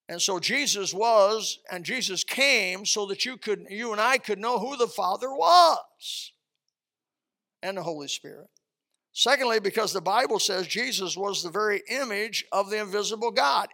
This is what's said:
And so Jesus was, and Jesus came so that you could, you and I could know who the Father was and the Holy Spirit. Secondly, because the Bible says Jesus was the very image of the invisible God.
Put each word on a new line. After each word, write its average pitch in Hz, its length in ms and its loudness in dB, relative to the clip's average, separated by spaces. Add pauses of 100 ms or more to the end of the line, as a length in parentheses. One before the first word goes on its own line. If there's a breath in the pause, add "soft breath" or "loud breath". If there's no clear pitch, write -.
And 170 120 -8
so 185 200 0
Jesus 208 520 0
was, 214 680 4 (100)
and 175 140 -10
Jesus 190 400 -4
came 208 600 0
so 202 200 -2
that 196 180 -6
you 247 120 -8
could, 190 340 -6
you 220 220 -6
and 208 80 -2
I 254 180 4
could 208 220 -4
know 233 180 0
who 262 180 -6
the 240 120 2
Father 202 440 -4
was - 1000 4 (1300)
and 196 140 -8
the 180 80 -8
Holy 151 240 -8
Spirit. - 420 -12 (640)
Secondly, 240 480 2
because 196 320 0
the 185 80 -2
Bible 208 400 2
says 185 260 -2
Jesus 190 500 -4
was 190 280 -4
the 175 60 -8
very 208 360 -2
image 220 640 -4
of 196 180 0
the 214 100 -4
invisible 208 520 -2
God. 247 440 2